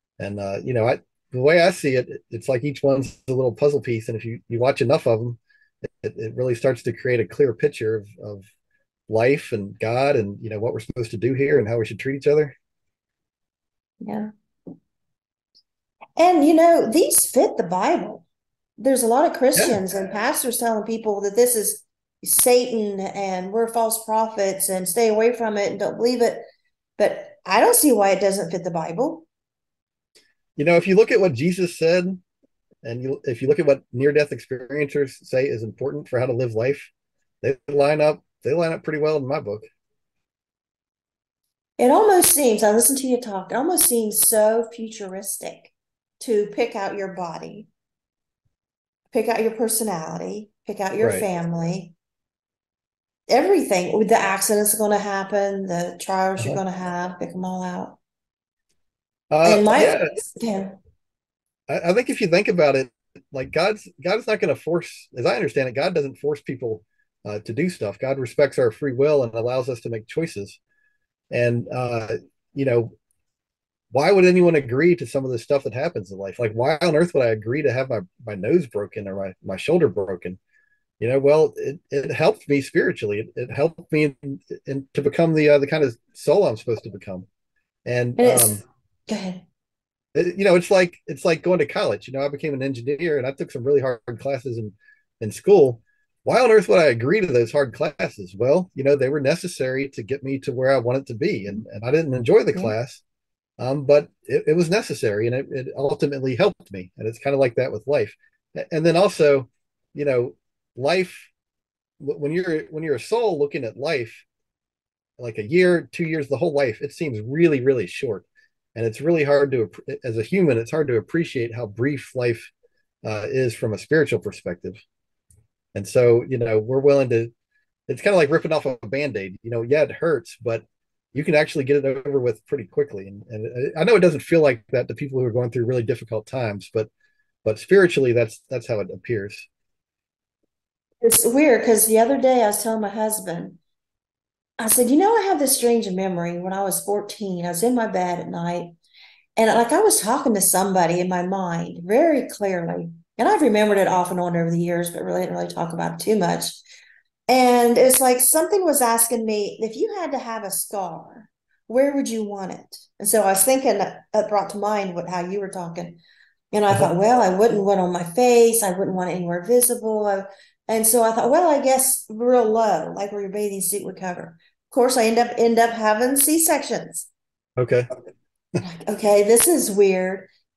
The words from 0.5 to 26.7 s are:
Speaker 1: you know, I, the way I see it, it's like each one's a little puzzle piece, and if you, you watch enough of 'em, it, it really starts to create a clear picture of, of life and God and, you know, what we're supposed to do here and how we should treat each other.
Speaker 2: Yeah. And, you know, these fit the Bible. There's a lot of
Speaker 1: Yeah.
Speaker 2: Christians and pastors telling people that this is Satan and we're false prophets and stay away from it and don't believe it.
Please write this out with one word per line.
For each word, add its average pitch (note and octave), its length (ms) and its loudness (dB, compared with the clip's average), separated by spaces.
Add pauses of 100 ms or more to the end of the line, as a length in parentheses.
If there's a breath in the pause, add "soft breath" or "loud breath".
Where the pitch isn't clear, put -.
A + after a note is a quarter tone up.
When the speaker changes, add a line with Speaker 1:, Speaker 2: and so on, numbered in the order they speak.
Speaker 1:
you B2+ 100 -6
know, A2+ 140 2
I, - 140 0 (320)
the B2+ 80 -4
way D#3+ 180 4
I F3+ 120 4
see C#3+ 240 -2
it, E3+ 120 0 (220)
it's A#2 180 -14
like B2+ 160 0
each C#3+ 180 -6
one's C3+ 460 0
a C3 60 -4
little B2+ 180 0
puzzle C#3+ 300 0
piece, A2+ 260 -6
and A2+ 100 -6
if G#2+ 60 -12
you, A2+ 240 -10
you A#2 120 -4
watch B2+ 220 0
enough C3 260 0
of A2+ 120 2
'em, A#2+ 200 -8 (640)
it, - 120 -8
it A2+ 220 -10
really B2+ 180 0
starts B2 280 -2
to A#2+ 100 -4
create B2 260 -2
a A2 80 -2
clear C3+ 260 2
picture - 440 -2
of, G2+ 100 -12 (160)
of G2+ 220 -14 (640)
life A#2+ 440 0
and G#2 260 -6
God C3 380 0
and, G#2 260 -2
you A2+ 80 -10
know, G#2+ 100 -8
what A#2 140 -4
we're A2+ 60 -8
supposed A2+ 320 -10
to A2 60 -6
do B2 180 0
here C#3 240 2
and G#2+ 80 0
how A#2 100 -2
we A2 80 -2
should G#2 140 -10
treat C3+ 160 -6
each C3+ 100 -6
other. D3 300 2 (1400)
Speaker 2:
Yeah. G#3+ 320 -8 (1900)
And, E4 260 6
you D#4+ 120 6
know, D#4+ 360 6
these - 380 2
fit D#4+ 260 2
the A3 80 -2
Bible. F#3+ 600 -2 (540)
There's B3 240 0
a A3+ 40 0
lot B3+ 180 4
of - 80 0
Speaker 1:
Yeah. - 40 -10
Speaker 2:
Christians A3 560 0
and F#3+ 180 -6
pastors A#3+ 460 -4
telling A3+ 280 -2
people A3 360 -4
that G3+ 140 -4
this B3 200 4
is - 280 -4 (400)
Satan A3+ 760 2
and F#3+ 520 -6
we're A3+ 200 -2
false A3+ 340 -2
prophets G#3+ 640 -2
and F#3 200 -4
stay A#3 200 2
away A3 240 2
from A3+ 220 -4
it G3+ 140 -2
and G3+ 100 -8
don't - 180 -4
believe A#3 260 0
it. - 180 0 (560 loud breath)